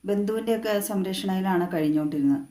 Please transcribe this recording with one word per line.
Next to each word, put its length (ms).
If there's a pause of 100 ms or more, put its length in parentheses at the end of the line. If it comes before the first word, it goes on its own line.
ബന്ധുവിൻ്റെയൊക്കെ 760
സംരക്ഷണയിലാണ് 920
കഴിഞ്ഞുകൊണ്ടിരുന്നത്. 640 (100)